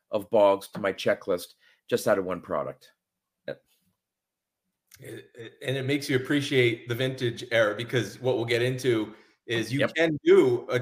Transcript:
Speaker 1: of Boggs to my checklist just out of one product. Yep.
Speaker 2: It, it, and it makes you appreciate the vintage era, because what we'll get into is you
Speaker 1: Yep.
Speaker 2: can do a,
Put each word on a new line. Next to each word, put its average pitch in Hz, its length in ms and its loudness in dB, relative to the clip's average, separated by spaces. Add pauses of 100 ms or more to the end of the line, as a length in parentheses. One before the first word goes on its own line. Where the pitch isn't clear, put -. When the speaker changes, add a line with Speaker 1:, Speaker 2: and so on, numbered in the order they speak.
(120)
Speaker 1:
of 104 180 -6
Boggs 101 400 4
to - 120 -12
my 98 100 -2
checklist 95 640 -4 (360)
just 120 180 -2
out 104 100 2
of 95 80 -4
one 90 160 -6
product. 71 500 -8 (560)
Yep. - 140 -12 (1400)
Speaker 2:
It, - 360 -18
it, 113 180 -18 (100)
and 135 140 -4
it 127 80 -6
makes 143 240 -2
you 139 60 0
appreciate 131 720 0
the 120 60 -2
vintage 127 560 -4
era, 107 240 2
because 117 440 -4
what 123 160 0
we'll 113 100 -2
get 117 160 0
into 120 520 0 (340)
is 113 240 -2
you 139 80 -2
Speaker 1:
Yep. 147 160 0
Speaker 2:
can 160 300 0
do 160 440 6
a, 123 120 0